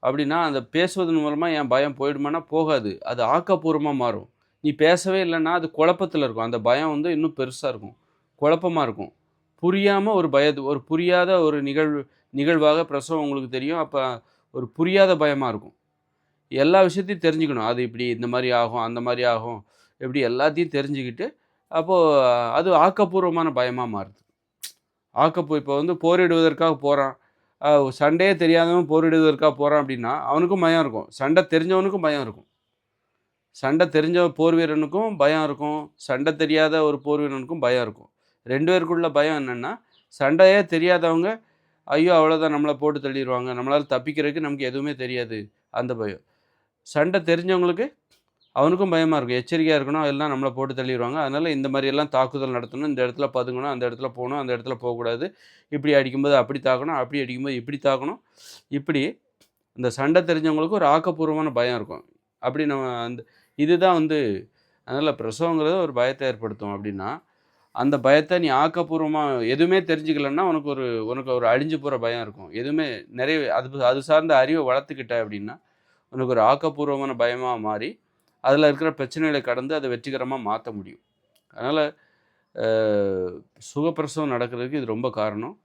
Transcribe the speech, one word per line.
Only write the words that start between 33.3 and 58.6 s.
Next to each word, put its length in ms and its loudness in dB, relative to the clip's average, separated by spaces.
சண்டை 360 2
தெரிஞ்ச 420 2
போர் 260 2
வீரனுக்கும் 640 0
பயம் 280 4
இருக்கும். 500 -6
சண்டை 420 -2
தெரியாத 460 2
ஒரு 180 2
போர் 200 -2
வீரனுக்கும் 380 -6
பயம் 240 2
இருக்கும். 280 -10
ரெண்டு 300 0
பேருக்குள்ள 400 0
பயம் 360 2
என்னன்னா, 320 -8
சண்டையே 520 6
தெரியாதவங்க, 800 2
"ஐயோ, 300 4
அவ்வளவுதான், 400 4
நம்மளை 200 0
போட்டு 260 -2
தள்ளிடுவாங்க, 540 -4
நம்மளால 320 0
தப்பிக்கிறதுக்கு 540 -2
நமக்கு 240 -6
எதுவுமே 300 -4
தெரியாது", 560 -8
அந்த 240 -4
பயம். 260 -8
சண்டை 380 0
தெரிஞ்சவங்களுக்கு 760 0
அவனுக்கும் 360 2
பயமா 260 2
இருக்கும். 220 -2
எச்சரிக்கையா 340 0
இருக்கணும். 340 0
எல்லாம் 260 -2
நம்மள 200 -2
போட்டு 220 -6
தள்ளிருவாங்க. 400 -4
அதனால 360 -2
இந்த 180 -2
மாதிரி 220 0
எல்லாம் 180 0
தாக்குதல் 440 -2
நடத்தணும். 340 -6
இந்த 200 0
இடத்துல 280 -4
பதுங்கணும், 360 -4
அந்த 200 -4
இடத்துல 180 -8
போகணும், 300 -8
அந்த 180 -4
இடத்துல 180 -8
போகக்கூடாது. 600 -6
இப்படி 260 0
அடிக்கும்போது 420 4
அப்படி 220 2
தாக்கணும், 400 -2
அப்படி 220 -4
அடிக்கும்போது 360 -6
இப்படி 260 -8
தாக்கணும். 380 -2